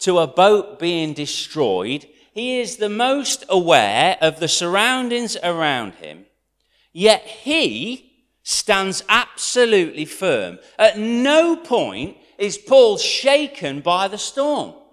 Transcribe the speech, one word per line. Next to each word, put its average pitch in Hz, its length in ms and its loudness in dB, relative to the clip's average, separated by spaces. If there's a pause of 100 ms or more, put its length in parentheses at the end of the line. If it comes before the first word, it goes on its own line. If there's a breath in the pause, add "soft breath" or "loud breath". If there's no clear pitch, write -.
to 180 180 2
a 160 80 4
boat 196 540 2
being 165 320 -2
destroyed. 135 920 -4 (260 soft breath)
He 247 260 -4
is 226 200 -6
the 208 100 -2
most 247 600 -2
aware 160 720 2
of 156 200 0
the 165 80 -2
surroundings 240 880 -2
around 147 600 -2
him. 80 280 -20 (680)
Yet 196 300 4
he 233 880 -4 (320)
stands 190 680 -2
absolutely 220 960 0
firm. 104 520 -4 (180 soft breath)
At 208 220 4
no 277 560 2
point 160 640 -4 (200 soft breath)
is 202 220 -4
Paul 240 400 6
shaken 247 840 -2
by 180 280 0
the 202 100 -10
storm. 269 560 -4 (180)